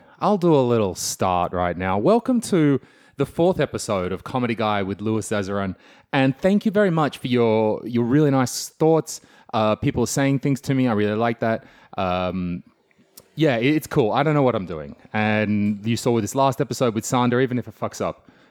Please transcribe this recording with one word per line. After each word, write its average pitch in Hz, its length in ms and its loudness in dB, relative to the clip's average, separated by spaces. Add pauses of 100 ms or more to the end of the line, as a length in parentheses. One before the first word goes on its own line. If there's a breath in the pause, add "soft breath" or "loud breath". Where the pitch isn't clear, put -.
(200 loud breath)
I'll 190 180 0
do 170 160 4
a 143 80 6
little 113 320 0
start 90 580 -2
right 87 240 -2
now. 95 220 -2
Welcome 226 440 2
to 147 380 2 (360 soft breath)
the 139 100 -2
fourth 180 320 0
episode 104 540 -2
of 92 100 -8
Comedy 123 320 -4
Guy 104 280 0
with 95 180 -6
Louis 110 280 -2
Zazaran. 98 460 -4 (380 loud breath)
And 135 260 2
thank 196 260 2
you 226 60 0
very 196 200 2
much 160 280 0
for - 80 -12
your, 110 580 2
your 117 200 -2
really 143 260 4
nice 131 380 0
thoughts. 160 520 0 (320 loud breath)
Uh, 107 220 2
people 123 320 0
saying 139 320 0
things 139 240 -2
to 139 120 -2
me. 131 120 2
I 120 60 0
really 104 240 0
like 117 240 0
that. 113 240 -2 (320 loud breath)
Um, 90 680 -2 (720)
yeah, 147 220 2
it, 131 180 2
it's 151 140 -2
cool. 110 240 0
I 123 100 0
don't 151 120 2
know 147 80 4
what 123 120 4
I'm 101 120 -4
doing. 76 280 -12 (180)
And 104 720 0
you 113 120 0
saw 123 160 0
with 117 100 2
this 104 140 -6
last 135 240 2
episode 127 340 -2
with 110 100 -4
Sander, 120 360 0
even 123 180 -2
if 113 80 -8
it - 120 -20
fucks - 220 -8
up, 90 280 -6 (220 soft breath)